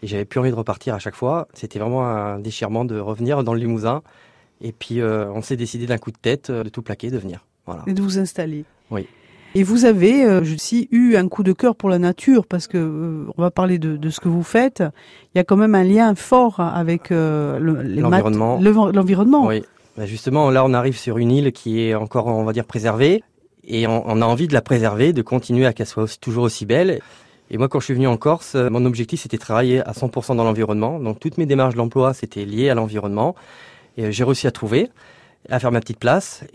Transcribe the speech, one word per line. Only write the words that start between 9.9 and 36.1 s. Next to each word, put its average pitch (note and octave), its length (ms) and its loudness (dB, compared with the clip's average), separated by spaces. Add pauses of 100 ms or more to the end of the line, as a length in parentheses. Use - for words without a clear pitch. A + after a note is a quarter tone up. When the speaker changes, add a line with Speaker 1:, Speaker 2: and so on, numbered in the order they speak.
Speaker 2:
euh, F#3 180 4
je D#3 100 -2
dis, A#3 380 -2
eu A#3+ 240 6
un F#3 140 2
coup - 120 -2
de F#3 120 2
cœur A#3 240 2
pour G3+ 100 -4
la F3+ 100 4
nature, F3+ 480 2
parce F3 220 -6
que, F#3 100 -4
euh, D#3+ 600 -4
on E3 40 -2
va F3 100 2
parler F#3 280 0
de, D#3 160 -2
de D3+ 140 -4
ce - 100 -8
que - 80 -4
vous E3+ 160 0
faites. B3 400 0 (500)
Il - 40 -2
y - 20 6
a F3 60 2
quand F#3+ 100 2
même G#3+ 200 6
un F#3+ 100 4
lien G#3+ 280 4
fort A#3+ 460 2
avec, E3+ 500 -2
euh, D3+ 500 0
le, D#3 220 0
les B2+ 200 -2
mat-, - 80 2
Speaker 1:
L'environnement. A#2+ 500 2
Speaker 2:
le, G#3 320 6
l'environnement. G3+ 540 4
Speaker 1:
Oui. A2 180 0 (320)
Bah, G#2+ 100 -8
justement, C3+ 440 0
là, C3 160 4
on C3 80 4
arrive B2 240 0
sur A#2 220 -4
une A#2+ 120 2
île C#3 220 2
qui A2+ 260 -4
est A2+ 160 0
encore, G#2+ 320 -2
on A2 160 0
va A2 80 -2
dire, A2+ 140 -4
préservée. A#2+ 580 0 (400)
Et A2+ 240 -2
on, A2+ 180 0
on A2 160 0
a A#2 40 2
envie B2 240 0
de D3 40 0
la A#2 80 2
préserver, A#2 520 2
de B2+ 80 -2
continuer B2 440 0
à A#2+ 60 2
qu'elle A2 160 -6
soit - 160 -4
aussi, - 160 -6
toujours A#2+ 240 -4
aussi A2 220 -4
belle. D3 340 0 (500)
Et - 80 -8
moi, C3 120 0
quand D3 100 -2
je B2+ 60 -4
suis C3+ 80 -4
venu C3 140 2
en A#2 100 2
Corse, D3+ 380 -2
euh, B2 140 0
mon A#2+ 140 0
objectif, A#2+ 380 -2
c'était A#2 160 -8
de - 40 -18
travailler B2+ 460 0
à A2 60 -8
cent B2+ 160 -6
pour A#2 160 -6
cent B2+ 100 -2
dans A#2 80 0
l'environnement. A2 560 -2
Donc, A2 220 -8
toutes D#3+ 160 -6
mes E3 80 0
démarches C3+ 300 0
d'emploi, B2+ 380 0
c'était G#2+ 300 -10
lié A2 260 -2
à B2+ 60 2
l'environnement. G#2+ 600 -2 (600)
Et, A#2 120 -6
euh, G#2+ 40 -4
j'ai A#2 140 -2
réussi C3 220 0
à A#2+ 40 0
trouver, B2 380 -2 (580)
à B2+ 120 -2
faire B2 120 -2
ma A#2 80 0
petite A2 200 -8
place. C#3+ 440 0 (120)